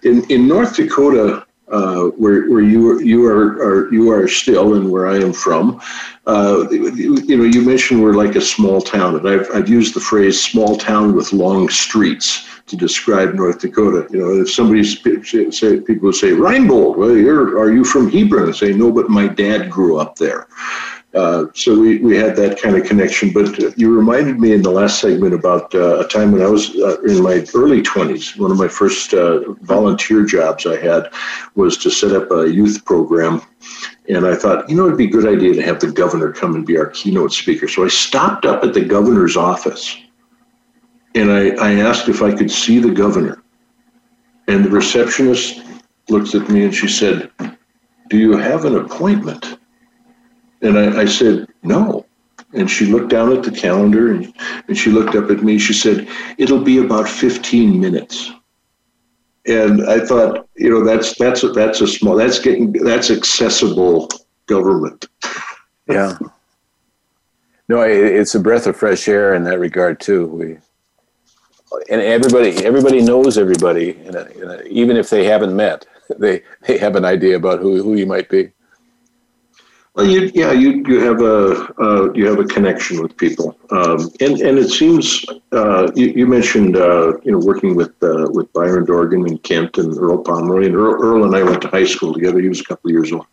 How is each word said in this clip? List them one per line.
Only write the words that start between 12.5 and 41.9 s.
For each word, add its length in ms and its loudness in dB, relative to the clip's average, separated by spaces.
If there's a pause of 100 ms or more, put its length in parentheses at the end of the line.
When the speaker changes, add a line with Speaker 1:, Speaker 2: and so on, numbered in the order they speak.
Speaker 1:
to 100 -12
describe 580 -2
North 260 -2
Dakota. 520 -2
You 60 -2
know, 240 0
if 80 -2
somebody 320 2
sp-, 400 -2 (300)
say, 280 0
people 320 -2
say, 200 0
"Reinbold, 640 2
well, 200 2
you're, 420 2
are 140 2
you 120 4
from 260 2
Hebron?" 380 2
I 40 -4
say, 200 0
"No, 200 2
but 160 0
my 200 2
dad 420 -2
grew 260 0
up 200 -6
there." 320 -6 (640)
Uh, 420 -2
so 220 2
we, 220 4
we 180 2
had 200 0
that 260 0
kind 140 2
of 80 0
connection. 480 0
But, 280 0
uh, 160 -2
you 160 4
reminded 460 2
me 140 4
in 100 4
the 80 0
last 300 0
segment 340 0
about, 400 -2
uh, 240 2
a 80 -2
time 240 0
when 100 4
I 60 2
was, 300 0
uh, 240 0
in 200 2
my 320 0
early 300 2
twenties. 540 -6
One 160 -2
of 60 0
my 100 0
first, 460 -2
uh, 260 2 (220)
volunteer 640 0
jobs 420 -2
I 100 -2
had 340 -2 (460)
was 220 0
to 120 -2
set 220 -2
up 180 -2
a 180 0
youth 360 0
program. 580 0 (680)
And 180 0
I 80 0
thought, 340 -2
you 60 -4
know, 120 2
it'd 120 0
be 60 2
a 60 -2
good 160 2
idea 280 2
to 80 -2
have 160 -4
the 120 -2
governor 420 -2
come 240 -6
and 100 -6
be 100 0
our 100 0
keynote 460 -2
speaker. 360 -2
So 160 -2
I 40 0
stopped 560 -2
up 200 0
at 100 -2
the 100 2
governor's 520 2
office, 600 -4 (1160)
and 160 0
I, 200 2
I 240 -2
asked 340 0